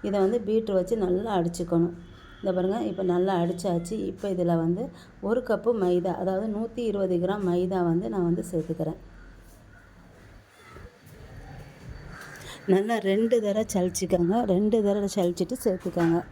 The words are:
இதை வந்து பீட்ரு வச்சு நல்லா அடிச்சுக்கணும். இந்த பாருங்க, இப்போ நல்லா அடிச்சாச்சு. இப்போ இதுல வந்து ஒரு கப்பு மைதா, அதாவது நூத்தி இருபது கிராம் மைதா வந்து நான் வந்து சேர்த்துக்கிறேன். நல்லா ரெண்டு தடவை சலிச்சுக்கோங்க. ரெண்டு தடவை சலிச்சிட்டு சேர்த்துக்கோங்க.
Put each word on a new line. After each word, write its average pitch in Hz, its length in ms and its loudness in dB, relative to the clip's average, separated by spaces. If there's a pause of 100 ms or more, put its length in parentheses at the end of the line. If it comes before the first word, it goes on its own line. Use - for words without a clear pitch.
இதை 202 180 0
வந்து 202 180 2
பீட்ரு 220 340 0
வச்சு 185 240 2
நல்லா 196 400 0
அடிச்சுக்கணும். 170 580 2 (420)
இந்த - 160 -2
பாருங்க, 185 320 0
இப்போ 190 180 -4
நல்லா 180 380 2
அடிச்சாச்சு. 175 540 0 (120)
இப்போ 190 240 -6
இதுல 175 260 2
வந்து 170 260 2 (400)
ஒரு 226 180 0
கப்பு 220 300 0 (100)
மைதா, 180 340 2
அதாவது 190 340 -2
நூத்தி 220 300 -4
இருபது 202 380 0
கிராம் 190 320 0
மைதா 180 360 2
வந்து 175 240 2
நான் 196 160 0
வந்து 175 260 2
சேர்த்துக்கிறேன். 160 500 -4 (3750)
நல்லா 208 320 4
ரெண்டு 220 420 2
தடவை 214 320 0
சலிச்சுக்கோங்க. 180 720 2
ரெண்டு 208 380 2
தடவை 202 320 2
சலிச்சிட்டு 180 500 0
சேர்த்துக்கோங்க. 175 560 2 (120)